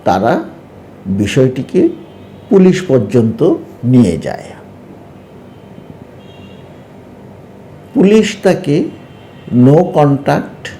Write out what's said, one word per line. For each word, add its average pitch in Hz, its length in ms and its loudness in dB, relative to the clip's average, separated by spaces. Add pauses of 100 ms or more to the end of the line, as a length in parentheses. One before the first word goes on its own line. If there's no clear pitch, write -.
তারা 113 400 0 (640)
বিষয়টিকে 131 800 -2 (600)
পুলিশ 185 320 4
পর্যন্ত 120 720 0 (300)
নিয়ে 117 340 2
যায়। - 260 -10 (3500)
পুলিশ 202 500 2
তাকে 165 400 -2 (720)
no 127 200 6
contact 151 920 -2 (100)